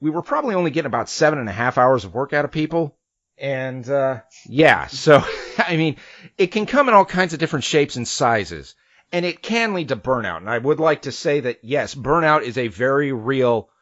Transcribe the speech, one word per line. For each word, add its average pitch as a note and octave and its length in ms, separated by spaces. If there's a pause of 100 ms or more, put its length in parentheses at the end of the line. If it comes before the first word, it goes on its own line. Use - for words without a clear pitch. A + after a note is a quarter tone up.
we D3+ 100
were E3 120
probably C#4+ 320
only F3 160
getting C#3+ 160
about A2+ 220
seven D3+ 300
and A#2 100
a G2 40
half A#2+ 260
hours B2+ 260
of F#2 80
work C3+ 220
out D3 100
of - 80
people. D#3 460 (380)
And, C3 540
uh, C3+ 300 (260)
yeah, B2+ 400
so, C#3 380 (180)
<laughs> - 160
I F3 180
mean, D#3+ 200 (420)
it F#3 140
can G#3+ 140
come C#4 200
in A#3 80
all G3 100
kinds F3+ 280
of D3+ 80
different D#3 240
shapes D3 320
and A#2+ 100
sizes, G2+ 720 (340)
and F3 160
it E3+ 160
can A3+ 320
lead E3 140
to C3 80
burnout. G#2+ 400
And E2+ 120
I A#2 100
would C#3 200
like D#3 240
to C3+ 100
say D3 280
that, B2 240
yes, A#2+ 320
burnout D3+ 460
is B2 160
a A#2+ 100
very C3+ 440
real A#2+ 580 (100)